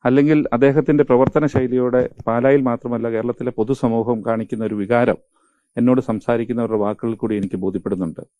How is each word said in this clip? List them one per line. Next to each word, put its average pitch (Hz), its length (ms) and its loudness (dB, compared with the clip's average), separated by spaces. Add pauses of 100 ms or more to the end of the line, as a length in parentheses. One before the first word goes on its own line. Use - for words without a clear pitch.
അല്ലെങ്കിൽ 143 340 4 (140)
അദ്ദേഹത്തിൻ്റെ 139 520 4
പ്രവർത്തന 131 420 2
ശൈലിയോടെ 127 560 0 (220)
പാലായിൽ 131 380 2
മാത്രമല്ല 120 480 -4
കേരളത്തിലെ 117 480 -4
പൊതുസമൂഹം 117 640 0
കാണിക്കുന്ന 113 400 -4
ഒരു 107 100 -4
വികാരം 113 440 0 (580)
എന്നോട് 127 240 2
സംസാരിക്കുന്നവരുടെ 113 760 -2
വാക്കുകളിൽ 104 380 -4
കൂടി 110 200 -4
എനിക്ക് 98 200 -4
ബോധ്യപ്പെടുന്നുണ്ട്. 92 680 -4 (180)